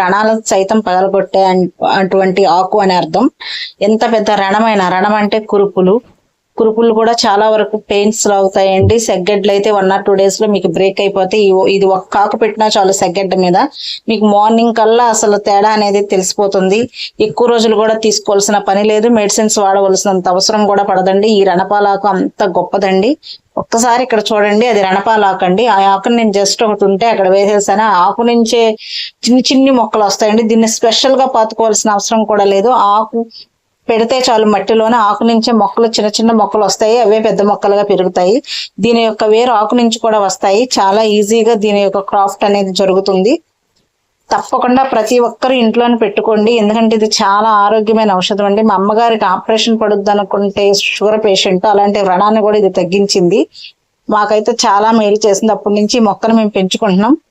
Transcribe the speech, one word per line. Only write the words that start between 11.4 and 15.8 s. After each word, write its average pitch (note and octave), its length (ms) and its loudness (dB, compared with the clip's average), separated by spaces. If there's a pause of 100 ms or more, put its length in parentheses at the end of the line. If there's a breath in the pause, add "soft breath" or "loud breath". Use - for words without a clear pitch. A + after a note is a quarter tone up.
ఈ-, F#3+ 300 2
ఇది G3 100 0 (120)
ఒక్క F#3 260 -6
ఆకు G#3 180 -2
పెట్టినా G#3+ 240 0 (100)
చాలు G3 240 2
సెగ్గడ్డ F#3+ 360 -2 (100)
మీద, F3+ 120 2 (520 loud breath)
మీకు G#3+ 240 0
మార్నింగ్ A3+ 460 2
కల్లా A3+ 340 2
అసలు G#3 240 0 (100)
తేడా G3+ 300 2
అనేది G#3 240 0 (100)